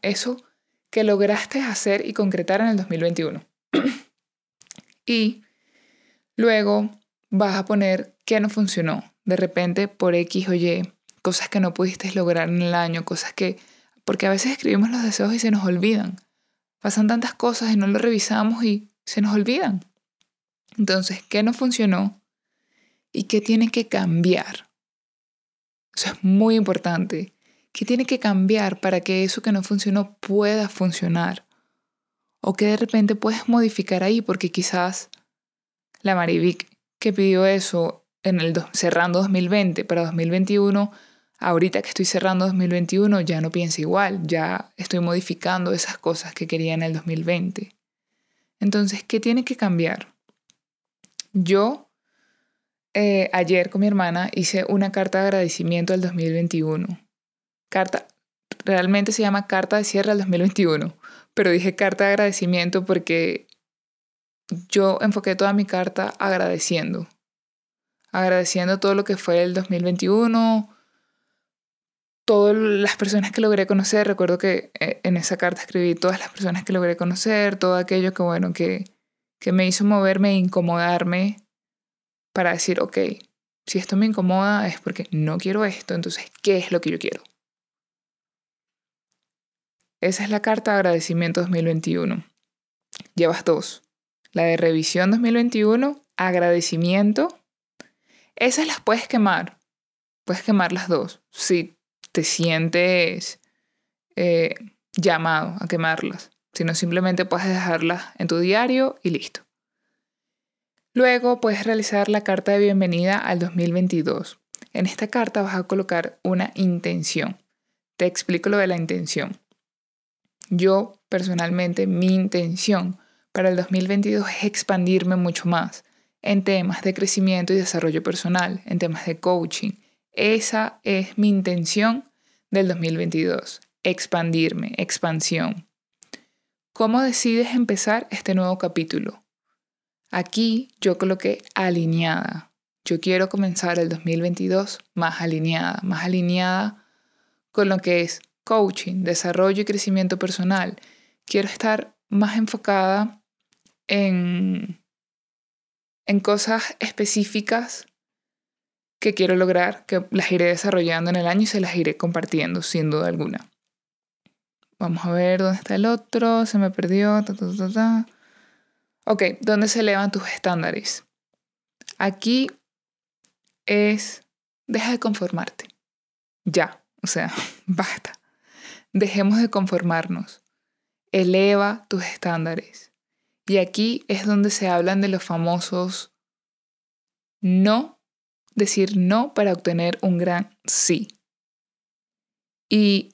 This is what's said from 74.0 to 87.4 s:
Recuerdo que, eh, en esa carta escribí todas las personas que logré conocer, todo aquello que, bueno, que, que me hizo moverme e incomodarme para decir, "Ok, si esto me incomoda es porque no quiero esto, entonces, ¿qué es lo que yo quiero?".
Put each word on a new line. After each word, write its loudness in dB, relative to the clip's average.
Recuerdo 2
que, 0
eh, -4
en 2
esa -2
carta -2
escribí 0
todas 0
las -10
personas -4
que -4
logré 0
conocer, 0
todo 2
aquello 0
que, -2
bueno, 0
que, -2
que -4
me 4
hizo 0
moverme 4
e 2
incomodarme 0
para 2
decir, -2
"Ok, -2
si -4
esto -4
me 4
incomoda 2
es -8
porque -8
no -2
quiero -2
esto, -6
entonces, -8
¿qué 4
es -6
lo 0
que -2
yo -4
quiero?". -8